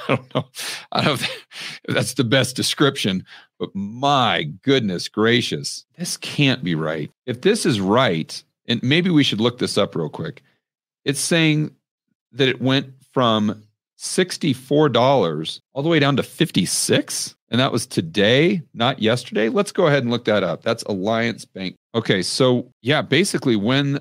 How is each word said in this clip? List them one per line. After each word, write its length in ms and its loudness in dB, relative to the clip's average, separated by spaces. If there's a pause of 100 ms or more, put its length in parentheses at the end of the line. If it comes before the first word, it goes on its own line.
I 80 2
don't 180 -12
know. 100 -2 (460)
I 140 -2
don't 180 0
know 40 -4 (580)
if 100 -4
that's 200 -2
the 100 0
best 320 0
description, 680 0 (320)
but 160 -8
my 800 -2 (120)
goodness 440 0
gracious, 800 -2 (100)
this 200 -8
can't 480 0
be 100 -2
right. 340 -4 (180)
If 160 -6
this 220 2
is 160 2
right, 640 0 (240)
and 160 -2
maybe 280 2
we 120 6
should 180 0
look 180 0
this 200 -2
up 160 0
real 140 -4
quick, 340 -10 (640)
it's 160 -4
saying 500 0 (640)
that 160 2
it 120 -2
went 340 0 (180)
from 500 2 (320)
sixty-four 920 0
dollars 720 2 (120)
all 120 -6
the 40 0
way 120 4
down 160 4
to 80 0
fifty-six. 1120 -2 (120)
And 120 0
that 100 0
was 160 -4
today, 760 2 (140)
not 260 -2
yesterday. 500 0
Let's 200 0
go 160 2
ahead 160 4
and 80 -2
look 140 -2
that 180 2
up. 200 -4
That's 200 -2
Alliance 640 -2
Bank. 320 -10 (180)
Okay, 280 2
so 500 0 (100)
yeah, 200 0
basically 520 0
when 460 0